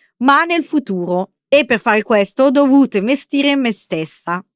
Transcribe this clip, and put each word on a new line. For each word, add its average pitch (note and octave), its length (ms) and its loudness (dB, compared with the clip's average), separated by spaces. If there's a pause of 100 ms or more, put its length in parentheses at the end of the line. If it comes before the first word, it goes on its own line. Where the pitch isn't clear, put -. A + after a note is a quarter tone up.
(180)
ma C#4 260 2
nel E4+ 180 -2
futuro. F#3 720 -4 (200)
E - 140 4
per A#3 140 -2
fare G#3+ 240 0
questo G#3 400 0
ho C#4 80 4
dovuto C#4 460 4
investire C#4 520 -2
in C#4 100 0
me A#3+ 120 -2
stessa. E3+ 680 -8 (160)